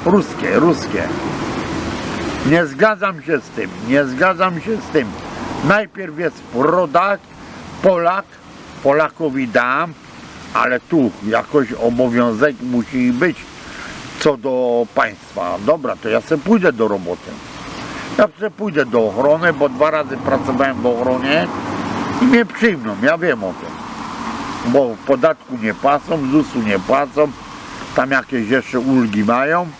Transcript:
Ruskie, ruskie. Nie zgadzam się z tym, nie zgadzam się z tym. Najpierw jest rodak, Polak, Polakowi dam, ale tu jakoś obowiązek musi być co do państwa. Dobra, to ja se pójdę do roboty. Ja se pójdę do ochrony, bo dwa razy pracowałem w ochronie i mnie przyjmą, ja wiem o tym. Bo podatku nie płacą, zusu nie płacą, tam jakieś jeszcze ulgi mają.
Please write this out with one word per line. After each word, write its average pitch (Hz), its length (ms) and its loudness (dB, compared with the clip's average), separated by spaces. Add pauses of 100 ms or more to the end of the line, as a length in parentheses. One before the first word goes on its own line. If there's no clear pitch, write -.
Ruskie, 147 540 2
ruskie. 127 500 2 (1400)
Nie 165 200 2
zgadzam 180 560 -2
się 147 160 0
z - 100 -8
tym, 95 220 -8 (180)
nie 143 160 4
zgadzam 170 560 0
się 220 160 -4
z - 160 -10
tym. 127 160 2 (560)
Najpierw 185 540 0
jest 165 240 -4 (120)
rodak, 170 640 4 (640)
Polak, 180 420 4 (580)
Polakowi 139 680 2
dam, 131 460 0 (600)
ale 123 260 0
tu 135 300 2 (160)
jakoś 113 460 0
obowiązek 120 920 2
musi 123 500 0
być 151 240 0 (840)
co 143 160 2
do 120 580 0
państwa. 95 600 -2 (100)
Dobra, 131 300 0
to 117 120 -8
ja 110 120 2
se 156 180 -2
pójdę 180 340 4
do 110 160 0
roboty. 90 420 -4 (880)
Ja 214 100 4 (120)
se 208 100 -4
pójdę 151 360 -2
do 110 220 4
ochrony, 151 440 4
bo 143 160 2
dwa 139 220 2
razy 143 260 -2
pracowałem 131 680 0
w 123 40 0
ochronie 127 600 2 (760)
i - 20 4
mnie 240 200 6
przyjmą, 143 580 0
ja 156 160 2
wiem 135 260 0
o 90 80 -2
tym. 82 180 -12 (1000)
Bo 127 240 2 (100)
podatku 131 560 0
nie 107 120 0
płacą, 143 560 0
zusu 135 320 2
nie 104 160 0
płacą, 139 520 0 (680)
tam 131 140 2
jakieś 123 380 0
jeszcze 127 320 0
ulgi 117 440 2
mają. 143 420 2 (140)